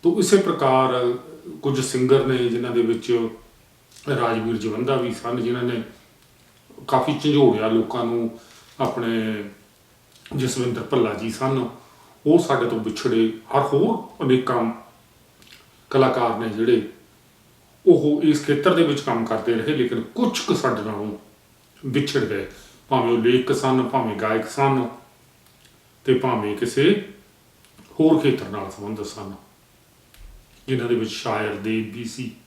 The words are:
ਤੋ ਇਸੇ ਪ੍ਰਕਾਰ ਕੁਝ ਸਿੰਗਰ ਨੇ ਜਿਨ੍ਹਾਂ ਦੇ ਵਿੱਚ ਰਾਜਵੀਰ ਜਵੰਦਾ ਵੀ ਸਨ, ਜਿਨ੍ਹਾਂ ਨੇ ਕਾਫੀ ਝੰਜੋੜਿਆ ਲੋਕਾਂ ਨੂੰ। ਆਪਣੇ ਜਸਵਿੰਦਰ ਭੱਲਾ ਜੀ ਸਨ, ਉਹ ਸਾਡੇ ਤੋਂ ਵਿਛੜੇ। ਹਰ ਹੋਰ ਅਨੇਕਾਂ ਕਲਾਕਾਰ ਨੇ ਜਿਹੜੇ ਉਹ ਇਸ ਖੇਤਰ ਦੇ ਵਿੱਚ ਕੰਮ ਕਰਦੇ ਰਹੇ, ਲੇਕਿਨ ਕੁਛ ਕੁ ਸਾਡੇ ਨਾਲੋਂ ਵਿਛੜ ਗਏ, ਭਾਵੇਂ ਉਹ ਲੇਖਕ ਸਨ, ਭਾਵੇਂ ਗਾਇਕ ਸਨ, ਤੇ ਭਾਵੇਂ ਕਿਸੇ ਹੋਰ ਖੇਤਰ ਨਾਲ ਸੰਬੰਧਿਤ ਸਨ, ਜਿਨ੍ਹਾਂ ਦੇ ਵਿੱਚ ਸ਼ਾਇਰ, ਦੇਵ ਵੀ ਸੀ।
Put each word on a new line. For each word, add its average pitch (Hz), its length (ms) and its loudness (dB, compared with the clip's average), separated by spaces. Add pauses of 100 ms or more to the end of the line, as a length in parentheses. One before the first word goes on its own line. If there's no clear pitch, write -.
ਤੋ 170 160 4
ਇਸੇ 196 180 6
ਪ੍ਰਕਾਰ 131 800 2 (440)
ਕੁਝ 131 180 -2
ਸਿੰਗਰ 127 460 2
ਨੇ 131 120 0
ਜਿਨ੍ਹਾਂ 120 340 -2
ਦੇ 117 100 2
ਵਿੱਚ 113 480 0 (800)
ਰਾਜਵੀਰ 113 480 0
ਜਵੰਦਾ 113 380 -2
ਵੀ 120 180 -2
ਸਨ, 120 300 -6
ਜਿਨ੍ਹਾਂ 123 200 -2
ਨੇ 117 200 -4 (1040)
ਕਾਫੀ 135 320 0
ਝੰਜੋੜਿਆ 123 480 4
ਲੋਕਾਂ 113 380 0
ਨੂੰ। 117 340 -4 (400)
ਆਪਣੇ 113 640 -2 (920)
ਜਸਵਿੰਦਰ 123 460 -4
ਭੱਲਾ 110 320 0
ਜੀ 107 180 -6
ਸਨ, 131 380 -2 (560)
ਉਹ 160 140 6
ਸਾਡੇ 127 260 0
ਤੋਂ 110 140 -2
ਵਿਛੜੇ। 110 540 0 (240)
ਹਰ 143 40 4
ਹੋਰ 170 640 0
ਅਨੇਕਾਂ 127 460 2 (1160)
ਕਲਾਕਾਰ 127 480 2
ਨੇ 110 120 -4
ਜਿਹੜੇ 113 400 0 (1000)
ਉਹ 147 360 6
ਇਸ 151 220 2
ਖੇਤਰ 170 280 2
ਦੇ 165 100 4
ਵਿੱਚ 139 160 0
ਕੰਮ 117 260 -2
ਕਰਦੇ 113 280 -2
ਰਹੇ, 110 220 -2
ਲੇਕਿਨ 120 260 -2
ਕੁਛ - 380 -2
ਕੁ - 160 0
ਸਾਡੇ 113 260 -2
ਨਾਲੋਂ 104 300 -6 (760)
ਵਿਛੜ 139 320 -2
ਗਏ, 104 300 -4 (420)
ਭਾਵੇਂ 120 240 2
ਉਹ 117 40 2
ਲੇਖਕ 123 380 2
ਸਨ, 131 280 2
ਭਾਵੇਂ 113 320 -2
ਗਾਇਕ 110 300 -2
ਸਨ, 135 420 0 (1160)
ਤੇ 131 80 4
ਭਾਵੇਂ 110 440 -2
ਕਿਸੇ 143 520 0 (880)
ਹੋਰ 156 200 6
ਖੇਤਰ 123 260 0
ਨਾਲ 98 260 -10
ਸੰਬੰਧਿਤ 104 340 -8
ਸਨ, 101 280 -12 (1300)
ਜਿਨ੍ਹਾਂ 120 220 -2
ਦੇ 120 60 2
ਵਿੱਚ 107 160 -2
ਸ਼ਾਇਰ, 107 420 -4
ਦੇਵ 107 400 -4
ਵੀ 117 100 -10
ਸੀ। 120 280 -10 (160)